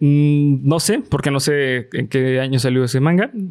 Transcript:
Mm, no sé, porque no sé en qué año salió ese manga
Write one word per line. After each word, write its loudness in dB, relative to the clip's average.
Mm, 2
no 2
sé, 0
porque -2
no -2
sé -2
en -4
qué 0
año -2
salió 0
ese -2
manga 0